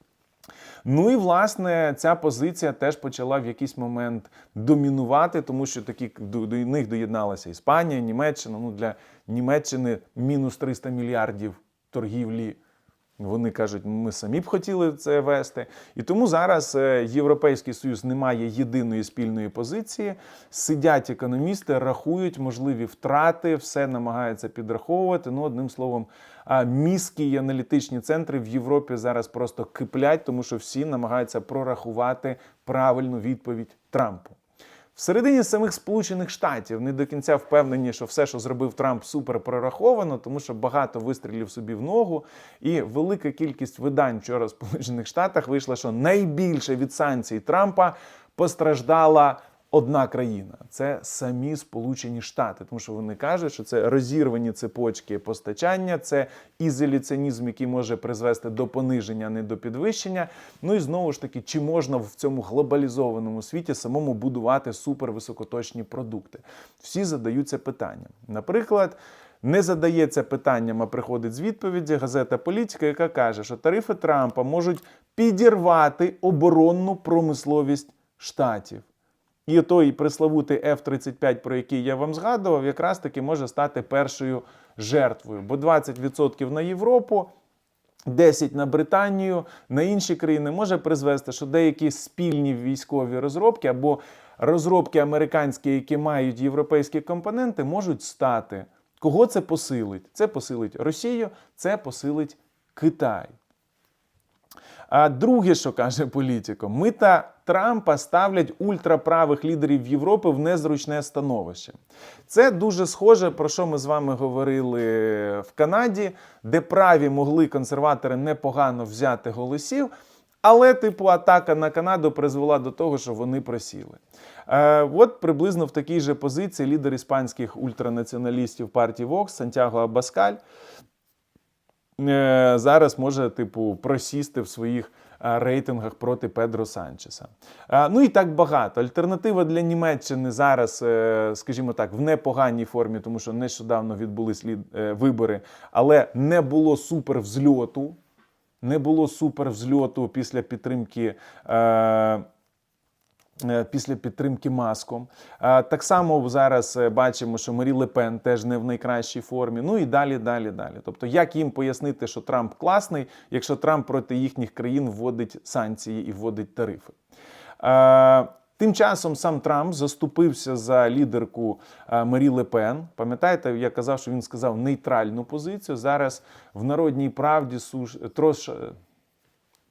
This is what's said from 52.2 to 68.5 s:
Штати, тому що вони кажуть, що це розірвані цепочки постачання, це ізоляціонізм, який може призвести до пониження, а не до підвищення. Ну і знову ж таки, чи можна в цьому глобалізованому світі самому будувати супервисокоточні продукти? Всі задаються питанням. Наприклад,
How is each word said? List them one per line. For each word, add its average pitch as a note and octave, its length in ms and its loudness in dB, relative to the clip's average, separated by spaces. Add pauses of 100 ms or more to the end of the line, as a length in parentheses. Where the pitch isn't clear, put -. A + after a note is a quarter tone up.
Штати, G#2+ 420 -6
тому A#2 160 -14
що A2 120 -14
вони G#2+ 220 -8
кажуть, D#3 380 -4
що A2+ 120 -12
це A#2 260 0
розірвані B2 640 0
цепочки A2+ 640 -6
постачання, E3+ 800 -4
це C#3 280 -2 (320)
ізоляціонізм, C#3 880 -2
який A#2+ 200 -6
може B2 300 -2
призвести A#2 540 -2
до A#2+ 160 -2
пониження, A2+ 600 -2
а G#2+ 40 -6
не A2 120 -4
до G#2+ 140 -6
підвищення. F3 720 -4 (340)
Ну F3+ 120 0
і G#3 60 2
знову E3 320 -2
ж - 80 -8
таки, - 200 -10
чи D3+ 200 -4
можна D3 360 0
в A2+ 100 -4
цьому C3+ 360 -4
глобалізованому A#2+ 1000 -2
світі E3 320 -6
самому C3+ 400 -4
будувати A#2+ 580 -2
супервисокоточні A#2 1080 -8
продукти? A2 560 -12 (420)
Всі - 240 -6
задаються C3+ 540 -4
питанням. - 520 -10 (180)
Наприклад, F#3+ 680 0 (460)